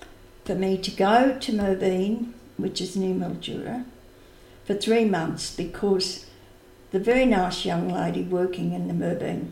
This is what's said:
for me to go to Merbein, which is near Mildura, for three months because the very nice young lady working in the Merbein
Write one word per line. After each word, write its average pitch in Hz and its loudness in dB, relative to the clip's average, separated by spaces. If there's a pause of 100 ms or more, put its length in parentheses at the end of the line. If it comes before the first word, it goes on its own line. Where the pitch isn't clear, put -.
(440)
for 196 -4
me 190 2
to - -6
go 240 4
to - -4
Merbein, 196 0 (240)
which 190 -4
is 180 -6
near 190 0
Mildura, 185 -6 (800)
for 202 -2
three 220 2
months 175 -2
because 185 -2 (640)
the 190 0
very 247 4
nice 185 2
young 175 -2
lady 180 -2
working 180 0
in 175 -4
the 175 -2
Merbein 170 -2